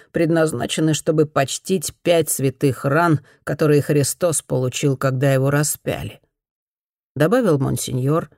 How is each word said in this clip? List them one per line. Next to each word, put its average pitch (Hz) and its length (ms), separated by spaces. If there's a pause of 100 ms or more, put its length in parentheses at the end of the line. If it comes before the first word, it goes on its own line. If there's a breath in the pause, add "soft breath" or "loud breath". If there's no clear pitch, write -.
(120 soft breath)
предназначены, 160 800
чтобы 156 320
почтить - 760
пять 170 260
святых 135 560
ран, 151 360 (240 soft breath)
которые 147 380
Христос 151 600
получил, 131 540
когда 135 360
его 135 180
распяли», - 680 (1000)
добавил 185 400
монсеньор 131 800